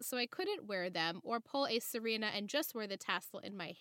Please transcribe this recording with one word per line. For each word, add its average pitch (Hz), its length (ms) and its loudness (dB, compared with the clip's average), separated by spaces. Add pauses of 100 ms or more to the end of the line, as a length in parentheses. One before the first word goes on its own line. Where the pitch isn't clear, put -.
so - 160 -2
I 240 80 4
couldn't 370 400 -2
wear 185 240 0
them 165 340 2
or 233 160 0
pull 277 260 2
a 226 140 2
Serena 220 460 0
and 208 220 0
just 294 260 0
wear 220 120 -2
the 196 120 -4
tassel - 400 -2
in 202 180 -6
my 175 240 -6